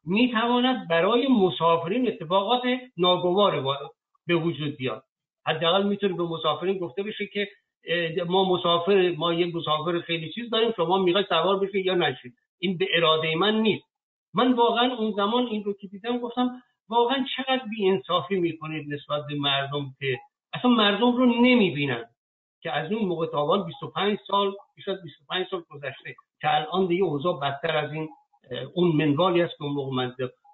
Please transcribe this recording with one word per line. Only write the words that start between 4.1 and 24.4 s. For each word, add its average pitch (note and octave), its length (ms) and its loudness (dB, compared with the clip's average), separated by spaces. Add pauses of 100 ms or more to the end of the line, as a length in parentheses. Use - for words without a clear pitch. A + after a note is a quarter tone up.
به E3+ 80 0
وجود D3+ 420 -2
بیاد. A#2 280 -6 (420)
حداقل E3 400 2
می‌تونه G3 280 0
به E3+ 80 -4
مسافرین E3 560 -2
گفته F3+ 240 -6
بشه G#3 300 -8
که، G3+ 160 -4 (360)
اه، E3+ 400 -2
ما F#3 300 2
مسافر، F3 640 2
ما E3+ 140 -2
یک E3+ 220 -2
مسافر D#3 460 -2
خیلی E3 320 -6
چیز A#3 180 -12
داریم، A3+ 260 0
شما F3+ 260 2
می‌خواید F#3 260 2
سوار F#3 300 0
بشید F#3+ 280 -2
یا F#3 80 0
نشید، C#3+ 400 -2 (240)
این F3+ 200 -4
به F#3+ 160 0
ارادهٔ D#3+ 420 2
من G#3 180 2
نیست. A3 300 2 (500)
من B3 180 4
واقعاً A#3+ 440 2
اون A3 200 -2
زمان A3+ 300 0
این G#3+ 180 -6
رو G3+ 80 -4
که G3+ 140 -10
دیدم A3+ 320 -6
گفتم: B3 440 -4 (260)
«واقعاً A#3+ 360 2 (120)
چقدر C4 340 -2
بی‌انصافی F#3+ 680 0
می‌کنید D#3 580 -4
نسبت C#3+ 340 -6
به D3 60 -6
مردم C#3 640 -2
که C3 200 -4 (340)
اصلاً - 180 0
مردم A3+ 460 4
رو B3+ 100 4
نمی‌بینن.» F#3 760 4 (560)
که D#3+ 120 -8
از D#3 200 -4
اون A3+ 160 -2
موقع D#3+ 180 -2
تا D3 200 -2
حال F#3 180 2
بیست D#3+ 180 -12
و D3 80 -12
پنج G3 360 -2
سال، G3 260 0 (220)